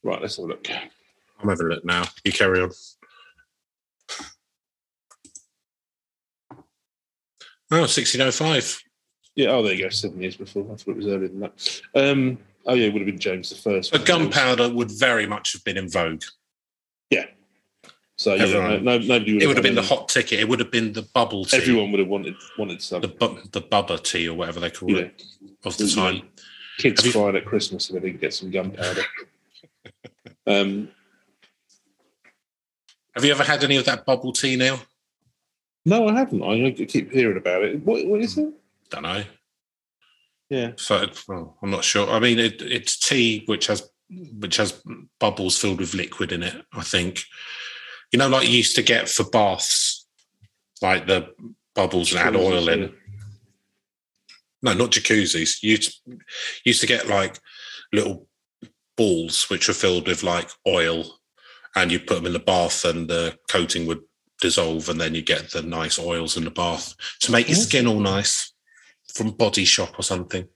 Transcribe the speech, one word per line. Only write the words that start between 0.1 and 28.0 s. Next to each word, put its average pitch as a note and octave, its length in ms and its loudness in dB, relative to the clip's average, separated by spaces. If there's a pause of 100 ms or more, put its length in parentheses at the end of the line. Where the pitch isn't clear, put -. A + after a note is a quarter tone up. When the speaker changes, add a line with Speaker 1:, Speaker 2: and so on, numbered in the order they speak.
Speaker 1:
let's - 180 -6
have F2 80 -10
a - 40 -8
look. - 220 -10
Speaker 2:
I'm - 760 -10
having E2+ 180 0
a - 20 0
look E2+ 160 -4
now. F2 180 0 (220)
You G2 80 0
carry F#2 280 4
on. F2+ 100 0 (4000)
Oh, D#3+ 160 4
sixteen B2 340 0
oh C3 100 4
five. D#3 480 0 (560)
Speaker 1:
Yeah, C3 140 2
oh, B2 140 4
there G2+ 100 2
you F#2 100 -2
go, F#2 60 -2
seven F#2 320 -6
years F#2 160 -6
before. G2+ 340 -8
I G#2+ 40 -12
thought G2+ 160 -10
it - 60 -6
was G2+ 100 -6
earlier F#2+ 200 -2
than F#2+ 120 -10
that. - 420 -8 (140)
Um, C3+ 420 2 (300)
oh, B2+ 80 2
yeah, A#2+ 120 4
it G#2 60 0
would G#2 80 -2
have F#2+ 60 -2
been F#2+ 100 -4
James F#2 320 -4
the - 60 -12
First, G2 360 -2
Speaker 2:
But D3+ 100 2
Speaker 1:
wouldn't E3 260 4
it? - 80 -4
Speaker 2:
gunpowder B2 400 2
would A#2+ 160 -2
very A2 340 2
much G2+ 280 -6
have E2+ 100 -14
been F#2+ 140 -4
in F#2+ 120 -6
vogue. E2 340 -2 (840)
Speaker 1:
Yeah. - 160 0 (880)
So, G2+ 200 0
yeah, G2+ 80 4
Speaker 2:
Everyone. F#2+ 400 2
Speaker 1:
no, B2 160 2
no, A2 60 -4
nobody A2 280 2
would G#2 80 4
Speaker 2:
It - 40 6
Speaker 1:
have - 40 6
Speaker 2:
would C#3 80 4
have - 80 2
Speaker 1:
had C3 40 6
Speaker 2:
been A#2 60 2
the A#2 60 2
Speaker 1:
any G2 60 -2
Speaker 2:
hot C3+ 200 0
ticket. A2+ 320 0
It A2 80 2
would A#2+ 120 2
have A#2+ 120 -4
been A2+ 220 0
the A2 80 -8 (120)
bubble A2 320 0
tea. C3+ 120 4
Speaker 1:
Everyone A2+ 340 4
would G2+ 80 2
have F#2 100 4
wanted, G2 260 -4 (220)
wanted F#2+ 220 -6
Speaker 2:
The - 40 -10
Speaker 1:
something. F2+ 360 -4
Speaker 2:
bu-, A2 200 0 (120)
the - 100 -6
bubba G2+ 420 0
tea E2+ 260 -2
or E2 60 -6
whatever E2+ 240 -6
they F2 100 -4
call F#2 220 -4
Speaker 1:
Yeah. F#2+ 140 4
Speaker 2:
it - 180 -20 (420)
of F#2+ 120 -6
the G#2 80 0
Speaker 1:
You F#2 100 0
know, F#2 160 0
Speaker 2:
time. F2+ 180 -8 (480)
Speaker 1:
kids - 260 2
Speaker 2:
Have B2 40 4
you A2+ 120 2
Speaker 1:
crying G2+ 160 2
at - 100 -2
Christmas - 440 -4
if F#2+ 60 -8
they F2+ 120 -4